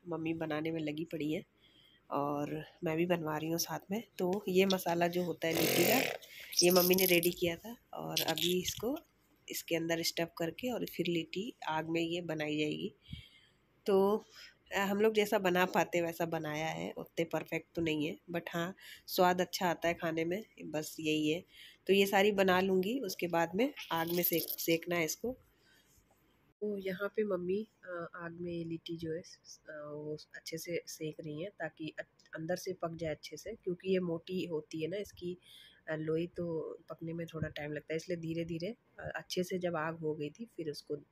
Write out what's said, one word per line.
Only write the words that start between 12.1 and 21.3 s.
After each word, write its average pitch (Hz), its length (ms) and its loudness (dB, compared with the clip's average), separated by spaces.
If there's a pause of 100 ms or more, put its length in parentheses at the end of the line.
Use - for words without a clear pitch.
बनाई 151 380 -4
जाएगी। 156 340 -2 (920)
तो, 202 380 6 (500)
अ, 185 40 2
हम 202 220 2
लोग 220 140 6
जैसा 208 240 4
बना 180 280 6
पाते 175 340 2
वैसा 170 260 0
बनाया 160 400 -2
है, 165 260 -4
उतने - 320 -4
perfect 160 500 -4
तो 170 80 -2
नहीं 156 240 0
है, 175 120 -6 (120)
but 170 180 -4
हाँ, 175 260 -4 (320)
स्वाद 180 340 4
अच्छा 180 260 0
आता 165 220 0
है 170 60 0
खाने 165 300 -2
में, 180 200 -2 (200)
बस 156 360 -6
यही 156 300 2